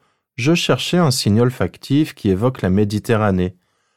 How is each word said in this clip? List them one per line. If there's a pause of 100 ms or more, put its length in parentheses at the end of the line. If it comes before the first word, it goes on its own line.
(360)
je
cherchais
un
signe
olfactif
qui
évoque
la
Méditerranée, (420)